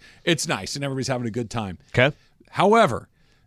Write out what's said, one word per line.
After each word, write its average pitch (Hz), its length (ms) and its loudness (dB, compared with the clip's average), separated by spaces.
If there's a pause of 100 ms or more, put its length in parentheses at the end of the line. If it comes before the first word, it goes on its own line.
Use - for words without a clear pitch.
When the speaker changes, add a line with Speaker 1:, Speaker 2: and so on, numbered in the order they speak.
(240)
Speaker 1:
it's 170 220 0
nice, 117 300 -6
and 143 80 -8
everybody's 135 240 -4
having 123 180 -4
a 113 40 -6
good 120 180 -6
time. 101 300 -8 (180)
Speaker 2:
Okay. 131 180 4 (360)
Speaker 1:
However, 190 580 4 (380)